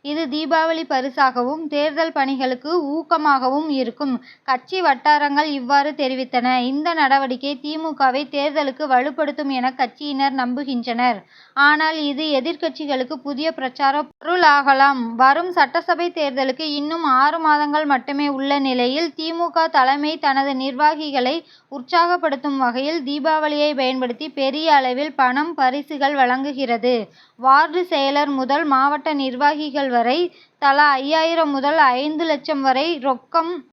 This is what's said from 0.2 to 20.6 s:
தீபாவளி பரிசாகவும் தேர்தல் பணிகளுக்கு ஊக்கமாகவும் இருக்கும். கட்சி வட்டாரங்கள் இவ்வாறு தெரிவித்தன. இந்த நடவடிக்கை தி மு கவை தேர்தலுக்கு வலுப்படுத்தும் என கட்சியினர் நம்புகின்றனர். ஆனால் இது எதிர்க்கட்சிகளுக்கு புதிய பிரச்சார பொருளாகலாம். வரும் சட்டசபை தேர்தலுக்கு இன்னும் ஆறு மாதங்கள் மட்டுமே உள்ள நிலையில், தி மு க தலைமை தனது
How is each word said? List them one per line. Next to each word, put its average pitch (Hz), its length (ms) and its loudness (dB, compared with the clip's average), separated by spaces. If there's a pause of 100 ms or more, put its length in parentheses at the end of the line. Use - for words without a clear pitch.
தீபாவளி 320 580 0
பரிசாகவும் 262 720 0 (100)
தேர்தல் 302 440 0
பணிகளுக்கு 269 540 -2 (240)
ஊக்கமாகவும் 302 760 0 (100)
இருக்கும். 254 340 -2 (360)
கட்சி 370 380 -2
வட்டாரங்கள் 294 640 2 (100)
இவ்வாறு 285 320 2 (100)
தெரிவித்தன. 254 460 -2 (240)
இந்த 311 300 -2
நடவடிக்கை 269 520 0 (120)
தி 302 80 -6 (100)
மு 320 80 -4 (100)
கவை 269 220 2 (120)
தேர்தலுக்கு 285 580 -2
வலுப்படுத்தும் 277 680 -2
என 254 120 -2 (100)
கட்சியினர் 277 600 -2
நம்புகின்றனர். 247 760 -2 (480)
ஆனால் 311 320 2 (120)
இது 277 120 -4 (160)
எதிர்க்கட்சிகளுக்கு 285 800 -4 (100)
புதிய 285 200 -4 (120)
பிரச்சார 269 520 0
பொருளாகலாம். 285 920 4 (220)
வரும் 320 360 4
சட்டசபை 339 500 0 (100)
தேர்தலுக்கு 269 480 -2 (120)
இன்னும் 320 280 -4 (140)
ஆறு 311 260 2
மாதங்கள் 294 480 2
மட்டுமே 277 420 -2
உள்ள 277 160 -2 (160)
நிலையில், 254 400 0 (100)
தி 320 100 -6 (100)
மு 339 180 -2
க 320 100 2 (120)
தலைமை 285 340 2 (140)
தனது 269 260 0 (100)